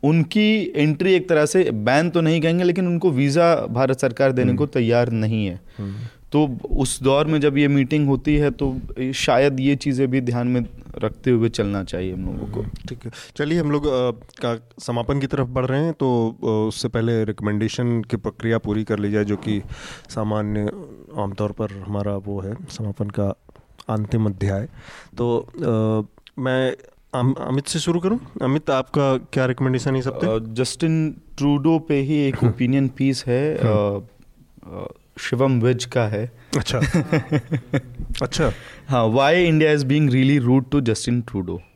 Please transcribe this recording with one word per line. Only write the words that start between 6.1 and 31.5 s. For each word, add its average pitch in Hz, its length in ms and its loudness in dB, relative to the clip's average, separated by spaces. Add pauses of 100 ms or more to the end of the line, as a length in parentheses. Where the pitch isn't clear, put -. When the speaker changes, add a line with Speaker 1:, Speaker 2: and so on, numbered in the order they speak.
Speaker 1:
तो 143 260 2 (120)
उस - 320 0
दौर 139 240 4
में 156 140 2
जब 143 180 2
ये 143 100 6
मीटिंग 143 400 4
होती 139 280 2
है 147 140 4
तो 131 260 -4 (380)
शायद 131 460 2
ये 139 160 2
चीज़ें 131 340 0
भी 135 100 2
ध्यान 120 280 -2
में 123 180 0 (320)
रखते - 320 -2
हुए 117 180 4
चलना 101 360 -2
चाहिए 92 300 -6
हम 92 120 -6
लोगों 104 260 -6
को। 107 80 -6
Speaker 2:
हम्म, 104 100 -6 (180)
ठीक 123 160 -12
है। 113 60 -12 (260)
चलिए 151 240 0
हम 147 100 0
लोग, 147 160 0
अ, 127 240 0 (340)
का 117 240 -4 (100)
समापन 120 420 -4
की 135 60 -4
तरफ 131 240 -2
बढ़ 127 160 -2
रहे 135 180 0
हैं, 170 80 -2
तो, 120 500 0
अ, 110 260 0
उससे 110 200 -6
पहले 113 360 0
रिकमेंडेशन 110 760 -2
की 110 140 -6
प्रक्रिया 113 420 -2
पूरी 107 260 -2
कर 104 140 -2
ली 104 120 -2
जाए, 107 140 2
जो 104 120 0
कि 104 260 -2 (460)
सामान्य 107 520 -2 (580)
आमतौर 101 340 -4
पर 107 180 -6
हमारा 101 460 -6
वो 98 240 -8
है 95 140 -8
समापन 107 560 -8
का 101 240 -2 (540)
अंतिम 107 380 0
अध्याय। 101 420 -2 (500)
तो, 120 200 0
अ, 110 800 -2 (180)
मैं 131 380 0 (380)
अम-, 131 260 0
अमित 139 260 -2
से - 120 -4
शुरू 170 220 0
करूं। 190 180 0 (240)
अमित, 135 280 -2
आपका 135 460 0
क्या 131 300 -2
रिकमेंडेशन 131 460 0
है 131 60 0
इस 127 80 -4
हफ्ते? 110 300 -2
Speaker 1:
अ, - 20 0
जस्टिन 131 760 -2 (220)
ट्रूडो 143 400 2